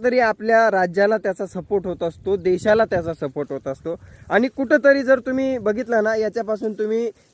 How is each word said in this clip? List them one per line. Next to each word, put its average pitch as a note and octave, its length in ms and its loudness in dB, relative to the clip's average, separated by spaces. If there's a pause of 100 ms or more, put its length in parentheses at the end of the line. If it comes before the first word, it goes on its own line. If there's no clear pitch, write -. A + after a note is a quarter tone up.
तरी B3 140 2
आपल्या A3+ 520 4
राज्याला G3 480 2
त्याचा G3 280 -4
सपोर्ट F#3 400 -4
होत E3+ 160 -6
असतो, E3+ 340 -4
देशाला F#3+ 480 2
त्याचा E3+ 300 -2
सपोर्ट C#3+ 380 -8
होत C3+ 160 -8
असतो. C3+ 320 -8 (300)
आणि G#3+ 180 4
कुठंतरी C#4 540 2
जर B3+ 160 4
तुम्ही C4 400 -2
बघितलं G#3+ 460 0
ना, A3 120 0
याच्यापासून G#3+ 560 -4
तुम्ही A3 380 -2 (240)